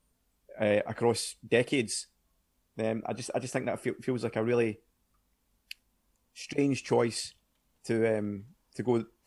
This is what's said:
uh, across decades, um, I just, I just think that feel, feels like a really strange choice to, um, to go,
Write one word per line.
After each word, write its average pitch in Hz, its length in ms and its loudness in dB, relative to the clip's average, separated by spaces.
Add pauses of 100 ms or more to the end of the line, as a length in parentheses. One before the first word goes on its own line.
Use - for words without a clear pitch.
(600)
uh, 104 260 4
across - 500 0 (120)
decades, 120 600 2 (720)
um, 110 280 -2
I 110 80 -4
just, 117 200 -8
I 123 60 -2
just 131 140 -6
think 127 120 -2
that 110 140 -2
feel, 120 220 -4
feels 123 220 -2
like 117 120 -6
a 110 80 0
really 117 360 0 (1500)
strange 139 500 -2
choice 120 500 0 (520)
to, 113 320 2
um, 104 280 -4 (300)
to 110 80 -6
go, 117 220 2 (220)